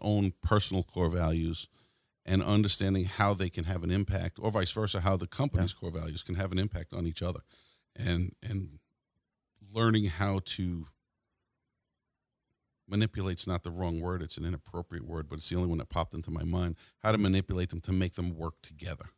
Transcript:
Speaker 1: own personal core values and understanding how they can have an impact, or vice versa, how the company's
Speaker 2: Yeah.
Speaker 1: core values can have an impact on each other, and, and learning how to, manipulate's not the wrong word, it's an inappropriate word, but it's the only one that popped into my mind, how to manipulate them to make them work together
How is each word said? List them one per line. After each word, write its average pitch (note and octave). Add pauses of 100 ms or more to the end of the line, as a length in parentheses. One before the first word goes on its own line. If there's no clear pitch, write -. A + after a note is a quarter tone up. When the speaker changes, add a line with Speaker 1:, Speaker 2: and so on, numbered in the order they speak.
Speaker 1:
own G2+ (100)
personal F#2+
core F2
values E2 (580)
and F#2+
understanding G2
how G2+
they F2+
can E2+
have F2
an F2+
impact, F#2
or A2
vice G2
versa, G#2
how F#2+
the F2
company's F#2
Speaker 2:
Yeah. -
Speaker 1:
core E2+ (100)
values D#2+
can F2+
have F#2+
an F#2
impact F2
on E2+
each E2
other, F2+ (540)
and, F2
and F#2+ (920)
learning A2
how F#2+
to, F2 (2000)
manipulate's G2
not F2+
the F2
wrong E2+
word, F2+
it's -
an D#2
inappropriate E2+
word, D#2+
but D#2
it's -
the F2
only F2+
one E2
that -
popped E2
into E2
my D#2+
mind, F2 (220)
how A2
to A2
manipulate F#2+
them E2+
to F#2+
make F#2
them F2
work D#2+
together -